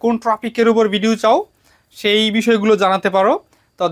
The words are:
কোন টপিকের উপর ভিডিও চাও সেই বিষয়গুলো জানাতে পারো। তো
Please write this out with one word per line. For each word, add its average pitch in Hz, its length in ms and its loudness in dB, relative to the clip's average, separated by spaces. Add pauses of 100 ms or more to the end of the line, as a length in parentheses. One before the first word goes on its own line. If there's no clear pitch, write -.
কোন 233 100 0 (120)
টপিকের 226 460 -2
উপর 220 140 2 (100)
ভিডিও 220 180 0 (100)
চাও 226 140 4 (600)
সেই 214 260 0 (140)
বিষয়গুলো 220 360 2 (100)
জানাতে 190 320 0
পারো। 196 180 2 (460)
তো 185 120 -2